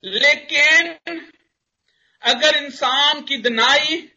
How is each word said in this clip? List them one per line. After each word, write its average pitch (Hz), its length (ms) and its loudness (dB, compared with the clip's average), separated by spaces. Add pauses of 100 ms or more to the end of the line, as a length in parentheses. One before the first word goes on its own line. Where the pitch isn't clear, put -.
लेकिन 294 920 0 (1200)
अगर 285 420 2
इंसान 285 580 -2
की 277 140 -4
दिनाई 262 800 0